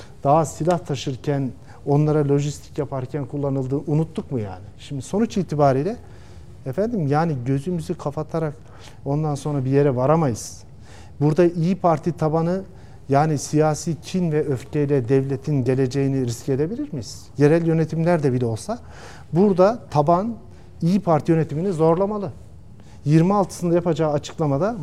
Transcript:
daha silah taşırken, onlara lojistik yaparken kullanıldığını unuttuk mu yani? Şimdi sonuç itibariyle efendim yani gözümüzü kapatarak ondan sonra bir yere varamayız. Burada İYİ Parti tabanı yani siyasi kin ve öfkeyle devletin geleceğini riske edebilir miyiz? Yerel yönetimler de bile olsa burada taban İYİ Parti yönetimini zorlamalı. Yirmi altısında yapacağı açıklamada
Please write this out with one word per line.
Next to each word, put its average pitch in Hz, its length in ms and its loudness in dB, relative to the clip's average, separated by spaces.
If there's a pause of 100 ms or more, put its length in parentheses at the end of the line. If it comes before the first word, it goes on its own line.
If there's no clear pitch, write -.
(240)
daha 151 200 4
silah 165 340 -2
taşırken, 139 720 -4 (360)
onlara 151 420 2
lojistik 143 500 -2
yaparken 139 480 -6
kullanıldığını 139 600 -2
unuttuk 160 460 -2
mu 127 60 -2
yani? 98 260 -8 (140)
Şimdi 139 240 -10
sonuç 233 340 -2
itibariyle 147 600 2 (680)
efendim 190 400 -2
yani 151 280 2 (120)
gözümüzü 151 480 -2
kapatarak 156 600 -6 (500)
ondan 147 300 0
sonra 143 300 -4
bir 131 60 0
yere 139 260 4
varamayız. 135 640 0 (580)
Burada 151 240 4
İYİ 170 320 2
Parti 165 360 0
tabanı 165 500 0 (460)
yani 143 300 2
siyasi 151 640 0
kin 180 320 -2
ve 151 140 0
öfkeyle 139 640 0
devletin 135 560 2
geleceğini 135 600 0
riske 120 280 -4
edebilir 185 400 -4
miyiz? - 340 -12 (120)
Yerel 160 280 6
yönetimler 160 560 2
de 139 100 2
bile 123 140 0
olsa 117 320 -4 (540)
burada 190 580 4
taban 170 440 2 (480)
İYİ 180 180 2
Parti 165 320 2
yönetimini 165 400 0
zorlamalı. 165 600 0 (720)
Yirmi 160 300 4
altısında 175 400 0
yapacağı 160 380 2
açıklamada 151 720 -2